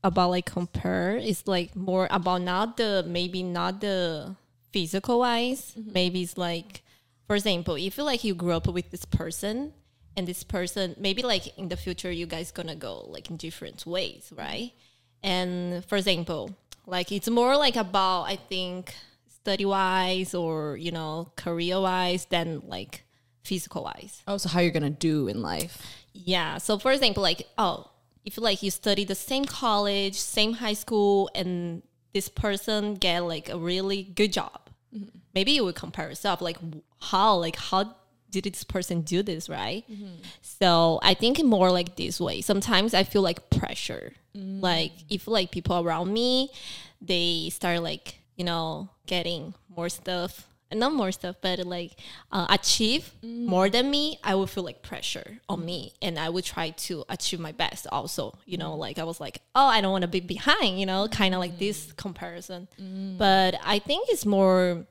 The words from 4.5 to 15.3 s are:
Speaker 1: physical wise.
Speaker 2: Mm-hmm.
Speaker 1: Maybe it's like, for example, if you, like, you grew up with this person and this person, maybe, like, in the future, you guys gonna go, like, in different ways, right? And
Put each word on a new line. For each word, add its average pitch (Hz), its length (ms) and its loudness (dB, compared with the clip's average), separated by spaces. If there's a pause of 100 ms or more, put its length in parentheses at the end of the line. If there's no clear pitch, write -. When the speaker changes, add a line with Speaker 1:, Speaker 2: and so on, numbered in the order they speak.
Speaker 1:
physical 196 480 0
wise. 247 580 0
Speaker 2:
Mm-hmm. 220 160 -12
Speaker 1:
Maybe 180 280 2
it's 175 160 -6
like, 175 460 -6 (420)
for 208 100 0
example, 180 400 2
if 180 220 -4
you, 285 60 -2
like, 262 200 0
you 208 120 2
grew 175 180 0
up 165 140 0
with 175 240 -2
this - 140 -12
person 214 680 -2 (420)
and 185 120 -2
this 175 160 -6
person, 180 560 -2
maybe, 196 240 0
like, - 340 -2
in 185 120 -6
the 175 80 -4
future, 180 340 -6
you 170 140 -4
guys 165 260 -8
gonna 165 240 -8
go, 90 340 -10
like, 78 200 -14
in 165 80 -8
different - 480 -12
ways, 170 500 -6
right? 90 360 -8 (520)
And 180 600 -2